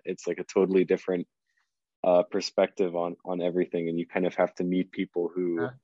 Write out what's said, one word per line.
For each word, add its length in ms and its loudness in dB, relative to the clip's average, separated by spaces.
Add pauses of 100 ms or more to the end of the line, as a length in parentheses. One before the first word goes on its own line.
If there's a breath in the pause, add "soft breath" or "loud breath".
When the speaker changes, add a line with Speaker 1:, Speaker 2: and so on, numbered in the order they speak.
Speaker 1:
it's, 240 -6
like, 100 -4
a 60 -8
totally 400 2
different, 420 0 (800)
uh, 160 6
perspective 720 0
on, 300 -4
on 180 -4
everything. 460 0
And 100 -2
you 80 -4
kind 200 -2
of 100 -2
have 180 0
to 100 -4
meet 280 -2
people 420 -4
who 260 -2
Speaker 2:
Yeah. 100 -4 (140)